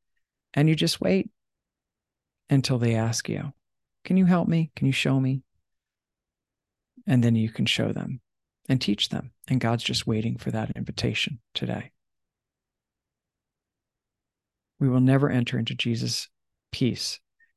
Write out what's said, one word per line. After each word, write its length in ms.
And 120
you 80
just 240
wait 320
until 300
they 160
ask 340
you, 240
"Can 120
you 80
help 240
me? 260
Can 120
you 60
show 280
me?" 220
And 160
then 140
you 140
can 160
show 260
them 300
and 140
teach 300
them. 240
And 140
God's 240
just 220
waiting 320
for 120
that 200
invitation 680
today. 400
We 80
will 120
never 280
enter 300
into 160
Jesus' 540
peace, 480